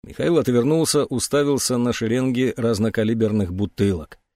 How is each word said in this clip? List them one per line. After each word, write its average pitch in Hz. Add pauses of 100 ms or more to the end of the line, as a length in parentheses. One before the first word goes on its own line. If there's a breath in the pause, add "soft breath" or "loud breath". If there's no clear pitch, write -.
Михаил 156
отвернулся, 139
уставился 135
на 120
шеренги 127
разнокалиберных 110
бутылок. 98 (160)